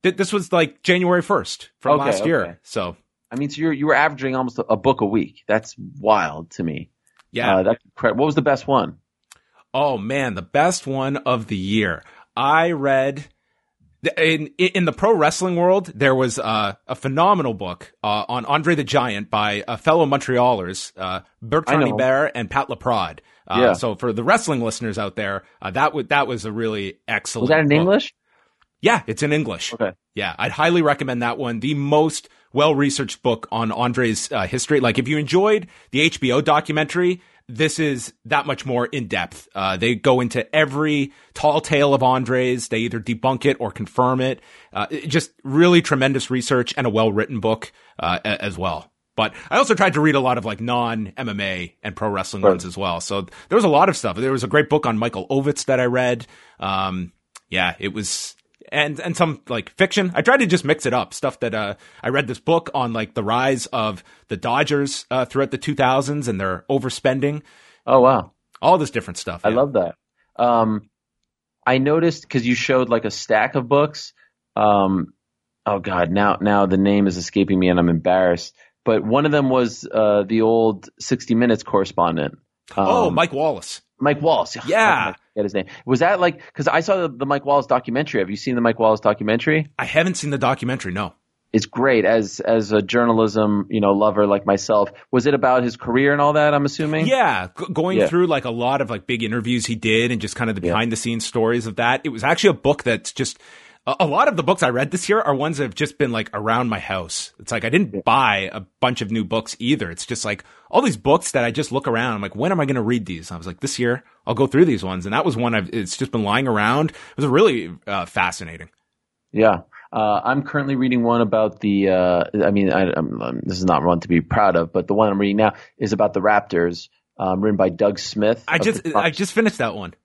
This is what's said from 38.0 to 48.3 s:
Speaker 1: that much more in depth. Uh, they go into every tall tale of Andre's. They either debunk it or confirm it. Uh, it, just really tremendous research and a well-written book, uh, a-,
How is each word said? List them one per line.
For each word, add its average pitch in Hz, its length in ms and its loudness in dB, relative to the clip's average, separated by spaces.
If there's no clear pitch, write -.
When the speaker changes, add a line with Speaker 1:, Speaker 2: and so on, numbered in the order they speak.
Speaker 1:
that 143 200 0
much 135 200 -6
more 120 200 0
in 123 220 -6
depth. 90 480 -6
Uh, 95 200 -2
they 113 200 0
go 127 260 4
into 123 340 -4
every 147 560 0
tall 151 260 0
tale 143 340 2
of 131 100 2
Andre's. 127 680 0
They 113 100 -2
either 117 200 -4
debunk 123 460 -2
it 135 140 2
or 110 120 -4
confirm 127 500 0
it. 131 180 -2
Uh, 101 180 -4
it, 156 180 -8
just 160 240 0
really 170 380 6
tremendous 135 480 0
research 127 480 0
and 135 100 -2
a - 20 2
well-written 110 500 0
book, 110 320 -2
uh, 85 260 -2
a-, 104 200 -4